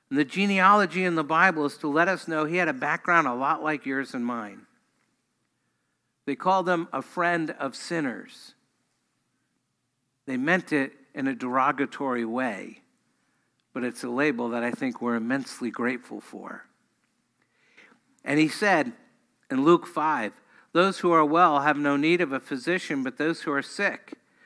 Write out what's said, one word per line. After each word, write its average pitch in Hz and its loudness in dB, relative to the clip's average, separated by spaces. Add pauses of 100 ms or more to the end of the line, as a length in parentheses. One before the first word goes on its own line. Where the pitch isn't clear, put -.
And 135 0
the 151 4
genealogy 190 4
in 175 0
the 156 0
Bible 160 2
is 139 -4
to 156 -4
let 160 2
us 185 -2
know 156 -2
he 160 -2
had 180 2
a 151 0
background 151 0
a 123 -2
lot 151 -2
like 151 -2
yours 135 -6
and 123 -4
mine. 107 -8 (1600)
They 139 -4
called 185 0
him 175 0
a 135 -6
friend 170 -2
of 135 -8
sinners. 135 -8 (1700)
They 131 -6
meant 170 0
it 135 0 (220)
in 135 -4
a 135 0
derogatory 131 -2
way, 110 -6 (960)
but 123 -4
it's 120 -6
a 127 -6
label 123 0
that 117 -4
I 120 -2
think 120 -6
we're 120 -2
immensely 120 -4
grateful 120 -6
for. - -16 (1600)
And 143 0
he 156 4
said 156 2 (580)
in 135 0
Luke 170 6
five, 147 -2 (400)
"Those 185 2
who 175 4
are 160 6
well 156 6
have 147 2
no 143 2
need 165 2
of 147 0
a 135 -4
physician, 143 -4
but 127 -6
those 156 -2
who 165 -4
are 139 0
sick. - -6 (320)